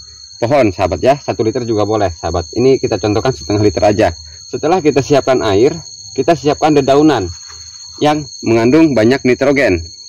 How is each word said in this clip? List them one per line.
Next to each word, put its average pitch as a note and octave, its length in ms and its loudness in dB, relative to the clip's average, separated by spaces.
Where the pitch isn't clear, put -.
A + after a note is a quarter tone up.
pohon, A#2 320 0
sahabat, F2+ 240 -2
ya. B2+ 160 2
Satu A#2 240 -8
liter A#2 240 -2
juga G#2+ 240 -2
boleh, G#2 240 -2
sahabat. E2 400 -8
Ini B2+ 320 2
kita A2+ 160 -2
contohkan G#2+ 320 -2
setengah G#2 320 -4
liter G#2 160 0
aja. G2+ 320 2
Setelah D#3 320 -2
kita C#3+ 160 2
siapkan C3 400 0
air, G#2 320 2
kita E3 160 0
siapkan D3 400 0
dedaunan C3+ 560 2
yang D3 240 -2
mengandung B2 480 2
banyak A#2 320 2
nitrogen. B2+ 640 0